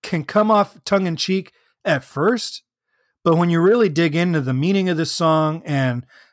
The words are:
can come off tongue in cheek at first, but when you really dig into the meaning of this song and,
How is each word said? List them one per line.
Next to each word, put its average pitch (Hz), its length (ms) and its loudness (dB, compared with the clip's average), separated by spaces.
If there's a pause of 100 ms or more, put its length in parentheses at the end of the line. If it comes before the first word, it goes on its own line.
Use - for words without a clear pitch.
can 160 220 -6
come 214 260 0
off 208 340 0
tongue 190 220 0
in 165 100 -4
cheek - 360 -4 (320)
at 156 200 -2
first, - 580 -4 (640)
but 165 120 4
when 175 140 2
you 165 100 2
really 208 280 4
dig 156 260 0
into 170 260 0
the 127 140 -2
meaning 185 340 0
of 175 80 0
this 160 160 -2
song 156 520 0
and, 135 400 -2 (280)